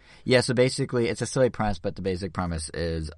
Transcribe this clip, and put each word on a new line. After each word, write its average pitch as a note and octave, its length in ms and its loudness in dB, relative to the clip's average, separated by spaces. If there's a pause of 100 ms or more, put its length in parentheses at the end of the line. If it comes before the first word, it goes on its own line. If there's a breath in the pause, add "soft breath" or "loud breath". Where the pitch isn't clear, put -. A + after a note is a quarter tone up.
(240 soft breath)
Yeah, B2 160 6
so B2+ 140 0
basically, B2 560 2
it's G#2+ 120 -2
a A2+ 40 -2
silly B2+ 240 2
premise, G#2 300 -2
but - 180 -6
the F#2 40 -8
basic F#2 300 -4
premise E2+ 420 -4
is, E2 440 -4